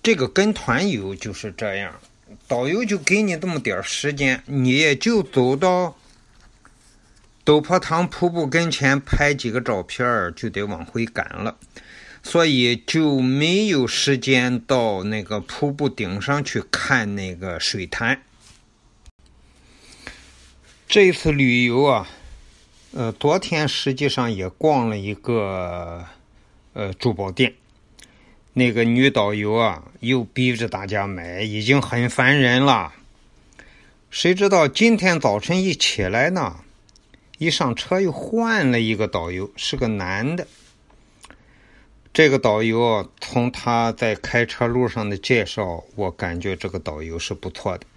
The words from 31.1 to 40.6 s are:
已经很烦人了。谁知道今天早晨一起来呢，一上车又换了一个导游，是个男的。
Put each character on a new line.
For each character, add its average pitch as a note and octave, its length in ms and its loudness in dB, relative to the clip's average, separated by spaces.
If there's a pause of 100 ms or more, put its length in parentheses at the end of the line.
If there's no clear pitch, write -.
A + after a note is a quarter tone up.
已 G#2+ 180 -4
经 C3 220 4
很 A#2+ 260 0
烦 C3+ 300 4
人 B2+ 260 4
了。 A2 280 4 (1200)
谁 F3 200 2
知 F#3+ 160 4
道 F3 200 6
今 A3+ 280 4
天 F3 220 2
早 G#2 220 2
晨 F3 200 0
一 F#3 140 2
起 - 280 -2
来 A2+ 280 2
呢， B2+ 300 -2 (800)
一 D#3+ 120 0
上 C3+ 240 0
车 - 260 -2
又 F#3 120 0
换 A3 580 0
了 A#2+ 100 2
一 A2+ 140 0
个 G#2 140 -2
导 F2 240 -4
游， F#2 240 -8
是 - 200 -6
个 B2+ 120 -2
男 G#2 480 -4
的。 F3 100 -8 (1700)